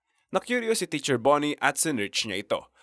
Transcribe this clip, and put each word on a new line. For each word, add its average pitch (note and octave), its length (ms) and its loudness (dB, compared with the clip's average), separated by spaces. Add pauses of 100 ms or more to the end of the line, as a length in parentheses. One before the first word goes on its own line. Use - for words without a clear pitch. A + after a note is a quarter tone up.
(360)
Na-curious A3+ 480 0
si - 80 -6
Teacher D3 260 0
Bonnie C#3+ 400 2
at C#3 220 0
sinearch A2+ 480 -2
niya G2+ 160 -4
ito. - 240 -4 (160)